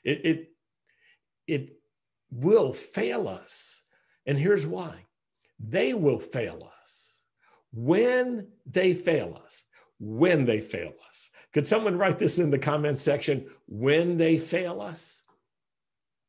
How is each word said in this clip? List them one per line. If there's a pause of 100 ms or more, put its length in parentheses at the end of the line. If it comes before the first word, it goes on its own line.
it,
it, (920)
it (520)
will
fail
us. (460)
And
here's
why. (640)
They
will
fail (120)
us. (520)
When (200)
they
fail
us, (360)
when
they
fail (140)
us. (200)
Could
someone
write
this
in
the
comment
section? (200)
When
they
fail
us, (1040)